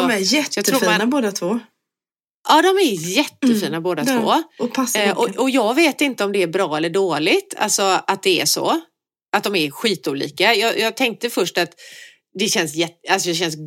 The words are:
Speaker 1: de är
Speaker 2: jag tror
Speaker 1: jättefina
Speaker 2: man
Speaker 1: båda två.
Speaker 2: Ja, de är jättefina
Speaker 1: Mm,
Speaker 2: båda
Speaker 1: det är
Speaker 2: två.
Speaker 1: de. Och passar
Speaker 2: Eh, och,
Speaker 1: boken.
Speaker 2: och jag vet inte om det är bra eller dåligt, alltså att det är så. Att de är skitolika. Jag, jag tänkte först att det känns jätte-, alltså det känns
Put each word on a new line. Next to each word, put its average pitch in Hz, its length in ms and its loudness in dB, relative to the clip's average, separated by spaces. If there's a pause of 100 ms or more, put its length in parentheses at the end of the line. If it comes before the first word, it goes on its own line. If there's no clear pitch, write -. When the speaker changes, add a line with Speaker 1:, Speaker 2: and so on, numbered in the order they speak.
Speaker 1:
de 262 100 2
är 214 60 0 (180)
Speaker 2:
jag 294 160 -2
tror - 160 -4
Speaker 1:
jättefina 240 300 2
Speaker 2:
man 220 120 0
Speaker 1:
båda 254 220 0
två. 202 280 -4 (880)
Speaker 2:
Ja, 302 120 6
de 359 60 4
är 247 500 0
jättefina 233 500 0
Speaker 1:
Mm, 165 160 -4
Speaker 2:
båda 170 200 -2
Speaker 1:
det 269 80 0
är 247 100 2
Speaker 2:
två. 202 100 0 (260)
Speaker 1:
de. - 60 -6
Och 247 100 -4
passar 247 300 -2
Speaker 2:
Eh, 202 60 2
och, 190 60 0 (120)
Speaker 1:
boken. 196 100 -8
Speaker 2:
och 262 120 0
jag 247 260 2
vet 311 260 2
inte 254 220 -2
om 202 80 -2
det 202 120 2
är 170 40 0
bra 165 300 -2
eller 165 120 -2
dåligt, 190 680 0
alltså 208 260 0
att 190 400 0
det 170 180 2
är - 40 0
så. 214 360 0 (560)
Att 208 60 -4
de 202 120 -2
är 151 160 0
skitolika. 156 840 -2
Jag, 226 240 0
jag 220 180 -2
tänkte 240 320 -2
först 196 280 -2
att 175 160 -2 (680)
det 214 80 0
känns 156 280 -2
jätte-, 165 380 -4
alltså 190 160 0
det 170 60 0
känns 160 200 -2 (120)